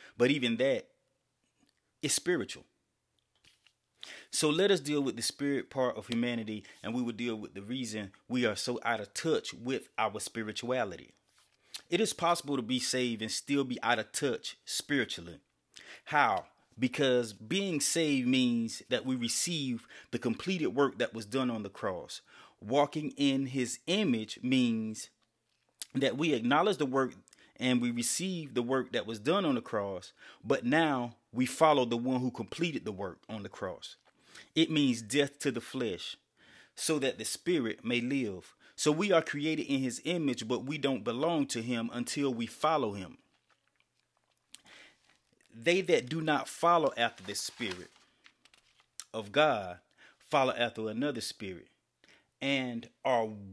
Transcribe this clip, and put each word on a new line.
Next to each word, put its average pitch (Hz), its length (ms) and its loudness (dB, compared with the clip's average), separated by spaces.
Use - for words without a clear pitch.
But 123 120 6
even 123 280 2
that 127 320 2
is 143 100 0
spiritual. 127 500 -2
So - 200 2
let 180 200 4
us 180 120 4
deal 147 200 0
with 127 140 0
the 113 80 -8
spirit - 480 -2
part 127 260 0
of 107 100 -10
humanity, 117 560 -2
and 110 100 -4
we 123 80 -2
will 117 120 -4
deal 113 220 -4
with 107 200 -10
the 98 80 -10
reason 107 480 -6
we 123 180 2
are 107 100 2
so 123 280 -4
out 117 160 0
of 101 160 -12
touch - 380 0
with 120 440 -6
our 107 220 0
spirituality. 107 920 -4
It 175 100 2
is 220 140 2
possible 165 440 0
to 123 40 0
be 120 180 0
saved 120 440 -2
and 107 80 -4
still 139 320 0
be 127 180 -4
out 117 160 4
of 110 140 -4
touch - 540 -2
spiritually. - 760 -4
How? 120 400 2
Because 123 560 2
being 160 460 -2
saved 143 480 2
means 120 640 2
that 123 160 0
we 131 100 0
receive 127 720 -2
the 117 80 -2
completed 151 480 -2
work 117 320 2
that 117 160 -2
was 110 100 -8
done 127 240 -2
on 110 140 -4
the 101 60 -8
cross. - 520 -8
Walking 143 560 0
in 135 300 2
his 127 400 -2
image 156 560 0
means 117 680 0
that 131 220 2
we 156 160 2
acknowledge 147 440 4
the 151 80 0
work 131 300 0
and 123 260 2
we 120 80 0
receive 156 640 -4
the 120 80 0
work 123 300 0
that 104 160 -2
was 113 100 -6
done 165 280 2
on 143 100 2
the 113 60 -2
cross, 98 500 -4
but 120 220 2
now 131 500 2
we 127 140 0
follow 147 400 6
the 117 100 0
one 127 240 0
who 127 100 0
completed 127 540 -4
the 107 80 -6
work 92 280 -8
on 107 140 -8
the 98 60 -8
cross. - 460 -10
It 160 160 4
means 139 320 2
death 135 380 0
to 143 120 0
the 117 100 -2
flesh, 113 560 -4
so 156 240 0
that 131 180 0
the 110 60 -8
spirit 139 600 0
may 120 160 2
live. 117 520 -4
So - 160 2
we 180 220 2
are 165 80 8
created 156 460 -2
in 135 120 2
his 127 240 -2
image, 139 440 0
but 117 180 0
we 147 120 -4
don't 131 280 0
belong 143 420 2
to 117 140 -4
him 117 320 -2
until 127 400 -2
we 117 120 -4
follow 143 480 0
him. 92 240 -10
They 165 280 2
that 156 280 2
do 160 100 -2
not 151 300 0
follow 165 480 4
after 117 260 0
the 101 120 -6
spirit 90 540 -6
of 104 180 -8
God 107 480 2
follow 135 360 0
after 113 360 -2
another 120 320 -4
spirit - 460 -10
and 131 480 -2
are 117 240 2